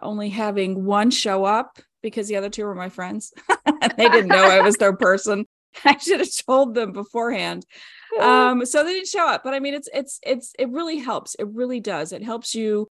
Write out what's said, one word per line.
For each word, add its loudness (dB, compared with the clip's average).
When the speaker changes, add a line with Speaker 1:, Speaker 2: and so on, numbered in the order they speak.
Speaker 1:
only -6
having -2
one 4
show 0
up 0
because -6
the -4
other -4
two -8
were -8
my -8
friends. -10
<laughs> -20
They 6
didn't 4
know 6
I 8
was 2
their 2
person. 0
<laughs> -20
I 6
should 0
have -2
told 2
them -2
beforehand. -4
Speaker 2:
Yeah. 6
Speaker 1:
Um, 0
so 2
they -2
didn't -6
show 0
up, -2
but -4
I -4
mean, -4
it's, -10
it's, -8
it's, -6
it -2
really -6
helps. -8
It -8
really -6
does. -6
It -12
helps -8
you -2